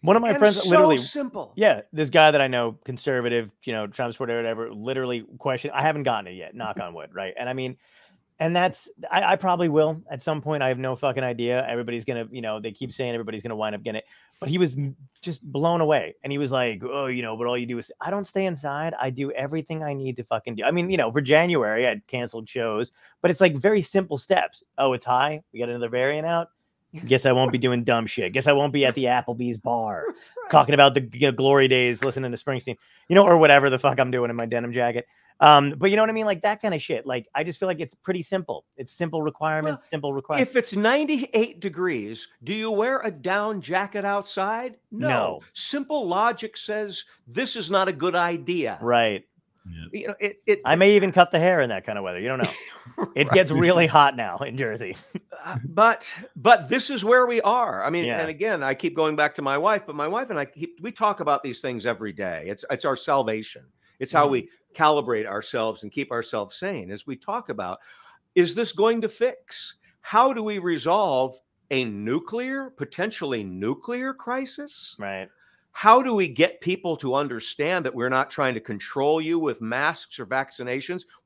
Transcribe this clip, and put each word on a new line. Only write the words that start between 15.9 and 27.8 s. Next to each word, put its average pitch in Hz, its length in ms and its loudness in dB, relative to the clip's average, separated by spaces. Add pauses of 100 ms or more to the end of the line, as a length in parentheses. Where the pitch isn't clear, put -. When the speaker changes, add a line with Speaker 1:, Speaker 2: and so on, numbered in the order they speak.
Speaker 1:
And 139 80 -6
he 143 60 -4
was 143 140 -2
like, 120 320 -2
"Oh, 135 240 -4
you 123 140 -4
know, 113 140 -6
but 120 120 -4
all 123 100 -2
you 123 80 -4
do 120 120 -6
is," - 220 -12
I 160 100 -8
don't 196 160 -4
stay 190 200 -4
inside. 151 540 -6
I 131 100 -2
do 135 240 -6
everything 156 500 -6
I 147 100 -6
need 131 240 -8
to 120 60 -12
fucking 117 320 -6
do. 107 80 -8
I 139 80 2
mean, 175 180 -2
you 190 60 0
know, 120 160 0
for 135 80 0
January, 135 680 2
I 123 40 4
had 107 180 -6
canceled 117 400 -8
shows, 113 460 -4 (280)
but 180 80 2
it's, 180 120 0
like, 170 160 4
very 202 240 2
simple 165 360 -2
steps. - 460 -2 (140)
"Oh, 135 160 2
it's 123 120 -6
high. 143 360 0 (100)
We 110 80 -14
got 120 80 -2
another 120 220 -4
variant 139 360 -2
out. 170 220 -2 (580)
Guess 127 220 4
I 127 60 6
won't 127 180 4
be 127 80 0
doing 123 240 0